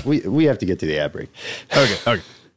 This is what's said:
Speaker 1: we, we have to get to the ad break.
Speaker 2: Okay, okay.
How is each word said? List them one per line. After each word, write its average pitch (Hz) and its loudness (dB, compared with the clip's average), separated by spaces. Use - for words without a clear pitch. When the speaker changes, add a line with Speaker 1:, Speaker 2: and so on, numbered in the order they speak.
Speaker 1:
we, 143 2
we 147 2
have 135 4
to 104 -4
get 90 0
to 82 -4
the 76 0
ad 73 -2
break. - -12
Speaker 2:
Okay, 120 4
okay. 107 2